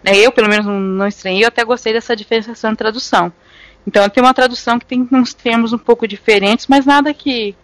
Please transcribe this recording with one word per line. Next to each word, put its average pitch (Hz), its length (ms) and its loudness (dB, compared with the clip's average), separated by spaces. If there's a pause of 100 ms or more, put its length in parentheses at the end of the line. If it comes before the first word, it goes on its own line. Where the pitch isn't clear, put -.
né? 196 140 0
Eu, 226 160 4
pelo 214 160 2
menos, 208 180 0
não, 202 140 -4
não 190 260 -4
estranhei, 196 380 -4
eu 233 40 2
até 233 160 -4
gostei 233 280 -4
dessa 233 240 -4
diferenciação 220 560 -6
de 220 60 -6
tradução. 214 540 -2 (540)
Então, 202 220 2
tem 247 140 0
uma 254 120 4
tradução 247 440 -2
que - 80 -10
tem 254 260 -4
uns 254 220 0
termos 233 380 -2
um 240 60 -4
pouco 233 300 0
diferentes, 202 600 0
mas 269 180 4
nada 285 260 2
que 226 520 -6